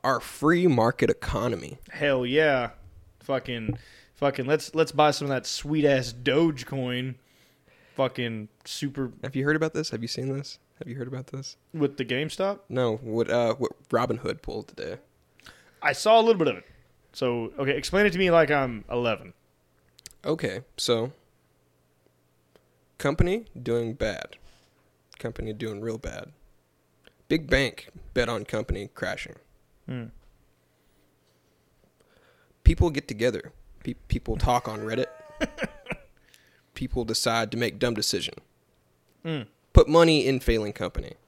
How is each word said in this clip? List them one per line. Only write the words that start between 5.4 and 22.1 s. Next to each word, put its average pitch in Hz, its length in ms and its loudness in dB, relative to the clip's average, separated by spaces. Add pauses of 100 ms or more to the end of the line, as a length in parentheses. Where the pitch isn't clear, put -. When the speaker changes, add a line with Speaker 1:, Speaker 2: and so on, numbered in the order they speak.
Speaker 2:
sweet-ass 143 680 2 (100)
Dogecoin. 131 920 0 (800)
Fucking 120 520 -4 (180)
super 135 460 -6 (120)
Speaker 1:
Have 135 120 -10
you 135 100 0
heard 151 100 4
about 156 200 0
this? 156 160 -2
Have 113 100 -8
you 117 60 -8
seen 135 280 -4
this? 139 220 -10 (220)
Have - 80 -12
you 123 80 -10
heard 127 120 -8
about 127 200 -10
this? - 300 -12 (160)
Speaker 2:
With 143 240 0
the 131 80 -4
GameStop? 156 600 -2
Speaker 1:
No, 123 300 0
what, 117 320 -2
uh, 117 260 4
what 120 180 -2 (160)
Robinhood 117 520 0
pulled - 280 -8
today. - 280 -10 (840)
Speaker 2:
I 147 100 4
saw 214 260 6
a - 40 8
little 226 160 6
bit 156 80 4
of 107 100 0
it. 87 80 -18 (480)
So, 120 460 -2
okay, 135 180 0
explain 185 300 2
it - 60 4
to 175 60 -4
me 185 120 4
like 160 200 8
I'm 131 400 0
eleven. 120 420 -2 (920)
Speaker 1:
Okay, 123 360 -4 (160)
so 120 340 0 (1900)